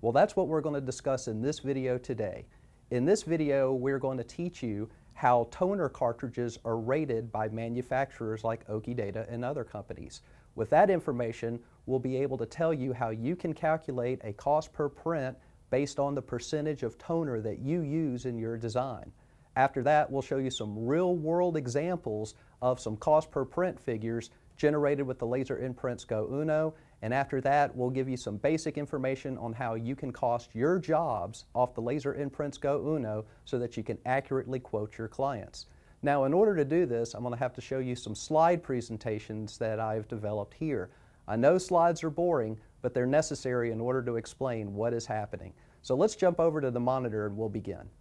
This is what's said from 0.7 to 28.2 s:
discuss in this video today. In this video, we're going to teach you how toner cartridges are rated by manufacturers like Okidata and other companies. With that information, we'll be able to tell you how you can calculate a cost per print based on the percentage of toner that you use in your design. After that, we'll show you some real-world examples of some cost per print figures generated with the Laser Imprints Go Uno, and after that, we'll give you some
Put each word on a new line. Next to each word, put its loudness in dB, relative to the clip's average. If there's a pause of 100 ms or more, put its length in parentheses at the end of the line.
discuss -4
in -4
this -2
video -2
today. -6 (440)
In 2
this 4
video, 2
we're 0
going -2
to -4
teach -8
you -4 (240)
how 4
toner 0
cartridges -2
are 0
rated 0
by -2
manufacturers -4
like -2
Okidata -4
and -6
other -4
companies. -12 (320)
With -2
that 8
information, 0 (240)
we'll 0
be -2
able 0
to -2
tell 0
you -2
how -2
you -2
can -4
calculate 0
a -6
cost 0
per -2
print -4 (320)
based 0
on 0
the -4
percentage -4
of -4
toner -2
that -4
you 0
use -2
in -4
your -4
design. -4 (420)
After 4
that, 6
we'll -2
show 0
you 0
some -4
real-world 2
examples -2 (260)
of 2
some -4
cost 4
per 0
print -2
figures -4 (280)
generated 4
with -6
the -4
Laser -2
Imprints -6
Go -2
Uno, 0 (300)
and -2
after 0
that, 4
we'll 0
give 0
you -2
some -6